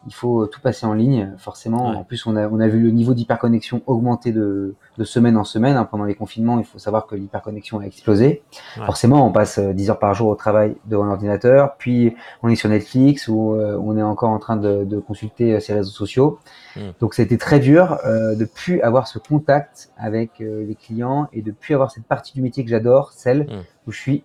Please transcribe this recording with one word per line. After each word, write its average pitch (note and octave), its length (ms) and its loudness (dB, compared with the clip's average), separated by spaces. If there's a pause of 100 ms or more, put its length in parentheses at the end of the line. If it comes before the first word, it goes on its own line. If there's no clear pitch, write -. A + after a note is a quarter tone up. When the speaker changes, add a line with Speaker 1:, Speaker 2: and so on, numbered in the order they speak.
Speaker 1:
il - 60 -16
faut A#2 340 0
tout - 140 -16
passer A#2+ 240 -4
en A2 80 0
ligne, A2 440 0
forcément. A2+ 520 -6
Speaker 2:
Ouais. G#2+ 80 -6
Speaker 1:
En F#2+ 80 -10
plus, - 200 -12
on A2 120 -2
a, G#2+ 100 -2
on A2 140 -2
a A2 80 4
vu A2 100 2
le A2+ 120 4
niveau A#2 220 2
d'hyperconnexion A#2 720 -2
augmenter A#2+ 460 -2
de, G2 440 -4 (220)
de A2+ 60 -4
semaine A#2 320 2
en G#2+ 80 2
semaine, B2 320 0
hein. A#2+ 80 2
Pendant G#2 220 -6
les G#2 100 -4
confinements, A2+ 420 -2
il A2 60 -2
faut - 160 -14
savoir G#2+ 260 -2
que G#2+ 100 -12
l'hyperconnexion G#2 680 -10
a - 20 -12
explosé. A2 600 2 (340)
Speaker 2:
Ouais. A2 80 -10
Speaker 1:
Forcément, B2+ 420 4
on F#2 60 0
passe, G#2+ 240 2
euh, G2 160 0
dix G2 160 -2
heures G#2 100 0
par G2+ 140 2
jour G#2+ 160 0
au G#2 60 0
travail G#2+ 500 0
devant G#2 180 -2
l'ordinateur, G#2 720 2
puis A#2+ 400 0 (280)
on A#2+ 40 2
est A#2 80 4
sur G#2+ 140 0
Netflix C3 580 2
ou, A2 280 0
euh, G#2 280 -2
on G#2+ 140 -2
est G#2+ 40 0
encore G#2+ 280 0
en G#2+ 100 0
train A2+ 160 -4
de, G2+ 300 0
de G2+ 140 -4
consulter, A2 560 -2
euh, G#2 40 2
ses G#2 140 -6
réseaux G2+ 180 -2
sociaux. C3+ 480 0 (380)
Speaker 2:
Mm. - 20 -14 (220)
Speaker 1:
Donc, A2 120 -2
ça A#2+ 100 2
a - 20 2
été A2+ 120 0
très D3 220 4
dur, D#3 460 6
euh, A2 300 0
de A2 100 -2
plus - 380 -4
avoir A#2+ 260 2
ce A2 100 -12
contact D3 800 -2
avec, A2 420 -6
euh, G#2+ 260 -8
les G#2+ 100 -10
clients B2+ 580 -4
et A2 80 -8
de G#2+ 100 -8
plus - 220 -6
avoir C3 180 0
cette A2+ 140 -18
partie - 280 -6
du C3 80 -6
métier B2+ 220 -4
que A2+ 60 -8
j'adore, A#2+ 420 2
celle C3 360 -2
Speaker 2:
Mm. G2 160 -12 (240)
Speaker 1:
où A2 40 -12
je - 80 -14
suis C#3+ 260 -4